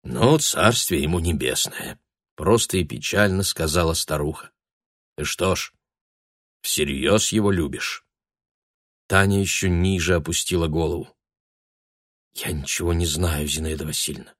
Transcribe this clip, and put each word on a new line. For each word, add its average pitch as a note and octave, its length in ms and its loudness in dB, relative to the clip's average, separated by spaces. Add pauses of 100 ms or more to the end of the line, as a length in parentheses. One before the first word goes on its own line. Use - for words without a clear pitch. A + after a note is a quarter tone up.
«Ну, A#2 340 4
царствие F#2+ 640 2
ему E2 160 0
небесное», — D2 800 -2 (380)
просто G#2 400 2
и F2+ 80 2
печально F#2+ 580 0
сказала E2 520 0
старуха. - 580 -4 (640)
«Ты D2+ 80 -8
что E2 320 0
ж, - 160 -8 (880)
всерьёз D2 720 0
его G2+ 180 2
любишь?» - 560 -4 (1000)
Таня G2 320 4
ещё F#2+ 260 -2
ниже F2+ 480 2
опустила E2 540 -2
голову. D#2+ 400 -2 (1300)
«Я - 180 -6
ничего D#2+ 400 -2
не E2+ 120 2
знаю, D#2 440 -2
Зинаида D#2 360 -4
Васильевна. - 560 -8